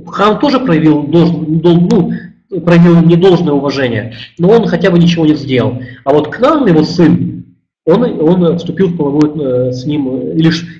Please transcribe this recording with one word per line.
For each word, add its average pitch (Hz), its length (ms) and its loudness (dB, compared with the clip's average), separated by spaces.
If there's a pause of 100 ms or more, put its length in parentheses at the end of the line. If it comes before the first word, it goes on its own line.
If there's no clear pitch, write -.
Хам 202 320 -2
тоже 196 200 0
проявил 156 440 0
долж-, 160 440 0
дол-, 165 440 2
ну, - 680 -4
проявил 170 400 4
недолжное 170 520 2
уважение, 131 640 -4 (240)
но 175 100 2
он 220 180 4
хотя 185 220 0
бы 170 80 2
ничего 170 280 2
не 151 100 2
сделал. 123 460 -2 (220)
А 139 100 0
вот 151 200 0
Кнан, 285 320 0
его 160 180 2
сын, - 560 0 (500)
он, 208 320 0
он 170 360 0
вступил - 320 -2
в 165 80 -6
половую, 143 720 -2
э, - 20 -6
с 127 140 -8
ним, 147 240 -4
э, 143 260 -6
или 160 140 2
ш-, - 160 -4 (140)